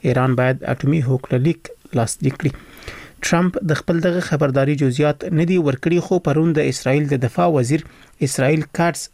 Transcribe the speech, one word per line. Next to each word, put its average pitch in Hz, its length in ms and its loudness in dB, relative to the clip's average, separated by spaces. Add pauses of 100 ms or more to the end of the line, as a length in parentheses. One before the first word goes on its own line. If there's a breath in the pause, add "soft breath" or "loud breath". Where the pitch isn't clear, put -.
(100)
ایران 127 300 2
باید 131 220 0 (120)
اټومي 147 340 0
هوکړه 131 380 0
لیک - 260 -4 (280)
لاسلیک - 420 -2
کړي. 156 100 0 (760 loud breath)
ټرمپ 180 320 0 (140)
د 147 100 -2
خپل 170 240 -2
دغه 180 220 0
خبرداري 143 560 0
جزئیات 147 480 0
نه 165 180 2
دي 185 80 4
ورکړي، 160 480 0
خو 180 140 2 (100)
پرون 156 300 2
د 135 140 2
اسرائیل 143 380 0
د 131 140 0
دفاع 175 220 2 (100)
وزیر 131 280 0 (420 loud breath)
اسرائیل 147 360 0 (140)
کارټس 170 240 0 (120)